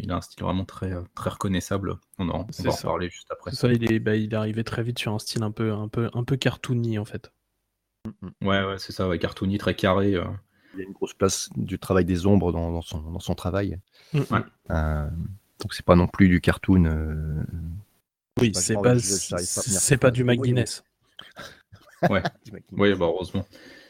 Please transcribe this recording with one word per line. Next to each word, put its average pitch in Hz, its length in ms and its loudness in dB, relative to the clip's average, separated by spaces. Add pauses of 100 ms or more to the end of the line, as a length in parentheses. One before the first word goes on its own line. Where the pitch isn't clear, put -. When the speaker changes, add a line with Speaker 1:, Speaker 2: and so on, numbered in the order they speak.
Speaker 1:
Il 95 100 -8
a 87 60 -2
un 90 40 -4
style - 220 -14
vraiment 92 220 -2
très, - 260 -8
euh, 90 100 -6 (140)
très - 140 -6
reconnaissable. 95 680 -2 (220)
On 92 100 -2
en, 80 140 -4
on - 100 -10
Speaker 2:
C'est - 120 -10
Speaker 1:
va - 80 2
en - 20 -2
Speaker 2:
ça. - 160 -6
Speaker 1:
reparler 87 200 -4
juste - 220 -18
après. - 200 -10
Speaker 2:
C'est - 60 -6
ça, 123 140 2
il 117 180 2
est, 110 100 2
bah, 110 180 0
il 107 160 -2
est - 20 -2
arrivé 110 300 -2
très - 180 -4
vite 120 160 -4
sur 110 140 -4
un 107 60 -4
style - 240 -6
un 107 80 -2
peu, 110 200 -2
un 107 160 -6
peu, 117 260 -2
un 123 120 -2
peu 135 100 0
cartoony, 117 640 -2
en 104 60 -4
fait. - 260 -12 (720)
Speaker 3:
Mm, 110 60 -10 (120)
mm. 95 260 -8
Speaker 1:
Ouais, 98 180 2
ouais, 98 140 -4
c'est - 120 -12
ça, 92 160 -2
ouais, 85 120 0
cartoony, 95 380 -2
très 92 180 0
carré, 98 400 2
euh. 87 100 -2 (480)
Speaker 3:
Il 95 80 -10
y - 20 -12
a - 20 -12
une 98 80 -14
grosse - 200 -6
place - 420 0
du 95 240 -4
travail 95 240 4
des 87 220 2
ombres 95 260 6
dans, 85 180 -2
dans 85 120 -4
son, - 180 -10
dans 82 220 -8
son - 120 -4
travail. 92 460 -4 (320)
Speaker 2:
Mm, 156 80 0
mm. 135 120 0
Speaker 1:
Ouais. 107 100 2 (300)
Speaker 3:
Euh, 78 360 0 (520)
donc - 140 -8
c'est - 120 -10
pas 90 100 8
non 87 100 8
plus - 220 6
du 90 120 6
cartoon, 90 460 4
euh, 78 560 -2 (1000)
Speaker 2:
Oui, 117 120 6
Speaker 3:
bah, 90 80 -2
Speaker 2:
c'est 110 160 0
Speaker 3:
je 104 40 0
Speaker 2:
pas, 123 160 6
Speaker 3:
je, 98 320 0
j'arrive - 20 -12
pas 90 300 -2
à 98 40 -2
finir 95 160 -2
Speaker 2:
c'est - 0 -
Speaker 3:
cette 127 200 4
Speaker 2:
pas 135 100 6
Speaker 3:
phrase. 123 40 6
Speaker 2:
du 127 100 0
Speaker 3:
Oui, 123 60 4
oui. 120 80 6
Speaker 2:
McGuinness. 123 460 0 (1300)
Speaker 1:
Ouais. 98 120 4 (120)
Speaker 3:
<laughs> - 120 -20
Du 110 60 -20
McGuinness. 95 120 -16 (100)
Speaker 1:
Oui, 101 200 6
bah, 92 120 0
heureusement. 87 400 -2 (440)